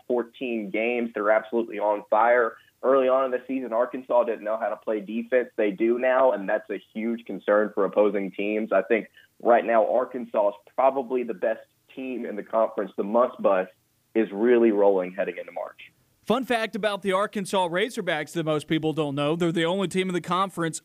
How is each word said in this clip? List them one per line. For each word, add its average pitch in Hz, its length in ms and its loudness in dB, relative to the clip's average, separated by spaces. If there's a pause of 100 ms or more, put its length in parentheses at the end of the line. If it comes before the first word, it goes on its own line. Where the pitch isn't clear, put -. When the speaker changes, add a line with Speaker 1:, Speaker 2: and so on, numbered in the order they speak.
Speaker 1:
fourteen 117 640 -4
games. 117 420 -2
They're 104 180 0
absolutely 110 480 0
on 104 300 0
fire. 117 440 4 (280)
Early 131 260 4
on 131 180 4
in 127 60 -2
the 123 160 -2
season, 131 240 -6
Arkansas 120 540 0
didn't 107 180 -4
know 110 140 -2
how 113 100 -4
to 104 80 -4
play 110 240 -4
defense. 117 560 -2
They 107 160 0
do 117 280 0
now, 127 340 2
and 98 160 -6
that's - 200 -2
a 95 120 -6 (120)
huge 113 320 -6
concern 104 480 0
for 101 120 0
opposing 98 460 2
teams. 107 420 -4
I 95 80 4
think 104 260 0 (340)
right 117 240 4
now 113 240 4
Arkansas 123 600 0
is - 60 -10 (200)
probably 127 480 0
the 113 100 -6
best 110 280 -4 (340)
team 127 300 -8
in 104 100 -8
the 101 80 -8
conference, 110 540 -2
the 107 60 -2
must-bust, 104 680 2 (440)
is 110 180 2
really 117 380 4
rolling 98 420 2
heading 92 240 -4
into 85 160 -14
March. 85 260 -10 (460)
Speaker 2:
Fun 240 200 -2
fact 226 300 -4
about 202 280 -4
the 196 100 0
Arkansas 196 560 -2
Razorbacks 175 640 -4
that 170 120 -2
most 151 220 -2
people 156 240 0
don't 143 240 -2
know, 147 200 0
they're 170 160 0
the 165 140 0
only 185 220 0
team 190 220 -2
in 175 40 -4
the 175 80 -2
conference 175 640 -2